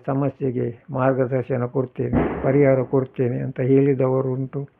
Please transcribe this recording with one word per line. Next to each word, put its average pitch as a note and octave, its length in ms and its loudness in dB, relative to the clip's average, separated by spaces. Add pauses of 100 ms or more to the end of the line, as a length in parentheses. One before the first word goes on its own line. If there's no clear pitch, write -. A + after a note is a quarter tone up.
ಸಮಸ್ಯೆಗೆ C3 720 -4 (120)
ಮಾರ್ಗದರ್ಶನ C3 720 0
ಕೊಡ್ತೇನೆ, B2 800 -2
ಪರಿಹಾರ C3+ 400 4
ಕೊಡ್ತೇನೆ B2+ 560 -2
ಅಂತ C3+ 220 -6
ಹೇಳಿದವರು C3 720 2
ಉಂಟು. C3+ 360 -6 (120)